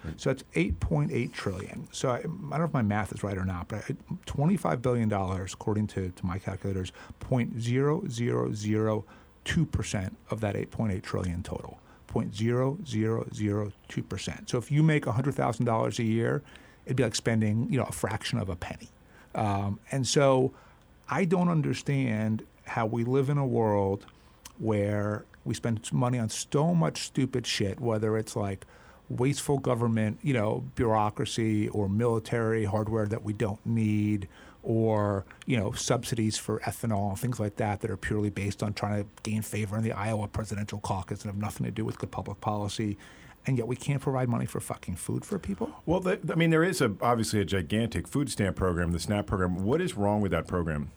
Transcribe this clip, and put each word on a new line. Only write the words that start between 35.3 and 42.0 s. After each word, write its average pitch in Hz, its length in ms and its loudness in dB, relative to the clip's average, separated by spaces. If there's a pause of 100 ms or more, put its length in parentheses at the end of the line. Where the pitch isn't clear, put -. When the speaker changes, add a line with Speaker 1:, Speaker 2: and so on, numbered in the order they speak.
Speaker 2:
you 131 100 2
know, 107 140 0
subsidies 120 640 0
for - 240 -4
ethanol, 104 560 -2
things 123 220 -2
like 104 180 -2
that, 104 240 0
that 107 120 -2
are 95 40 -4
purely 104 320 0
based 101 320 -4
on 107 120 0
trying 104 320 -2
to 101 40 -10 (140)
gain 110 180 -2
favor 104 360 -4
in 113 80 0
the 113 80 0
Iowa 104 340 -2
presidential 104 540 -6
caucus 98 420 -4
and 107 80 -4
have 101 100 -4
nothing 107 240 -4
to 117 60 -2
do 110 140 -4
with 120 140 -4
good - 120 -6